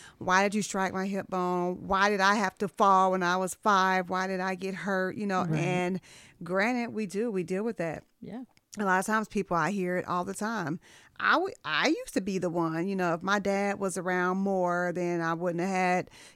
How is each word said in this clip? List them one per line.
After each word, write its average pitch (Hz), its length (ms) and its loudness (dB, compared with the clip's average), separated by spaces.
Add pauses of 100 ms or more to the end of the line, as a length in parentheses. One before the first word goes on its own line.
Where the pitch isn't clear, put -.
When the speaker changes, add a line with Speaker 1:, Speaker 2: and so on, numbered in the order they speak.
(180)
Speaker 1:
"Why 180 240 4
did 202 140 2
you 208 80 0
strike 190 300 -2
my 190 120 -2
hip 196 240 -4
bone? 180 560 -2
Why 196 240 4
did 202 120 2
I 202 140 6
have 196 240 0
to 202 80 0
fall 190 440 6
when 185 100 2
I 180 160 2
was 185 160 -2
five? 185 560 2
Why 185 160 -2
did 190 140 -2
I 190 160 -2
get 185 180 -6
hurt?" 185 440 -2
You 208 100 -4
know, 185 160 0
Speaker 2:
Right. 160 160 0
Speaker 1:
and 180 420 0 (420)
granted, 220 500 0
we 214 120 -4
do, 202 240 -2
we 190 140 -2
deal 185 200 -2
with 226 140 -4
that. 160 260 -4 (180)
Speaker 3:
Yeah. 247 220 -12 (360)
Speaker 1:
A 214 60 -4
lot 185 140 4
of 190 60 0
times 220 240 0
people, 190 260 -2
I 160 160 2
hear 180 260 -2
it 175 100 -2
all 180 180 -2
the 190 80 -8
time. 196 460 -4 (380)
I 202 160 2
w-, - 200 0 (100)
I 156 240 0
used 466 280 -2
to - 60 0
be 190 180 -2
the 180 100 -2
one, 165 400 -2
you 196 80 -2
know, 175 160 0
if 170 100 -4
my 196 160 0
dad 196 400 0
was 196 180 -2
around 180 420 0
more, 180 540 0
then 175 280 -2
I 165 120 0
wouldn't 170 280 -2
have 190 80 0
had, 185 420 0 (240)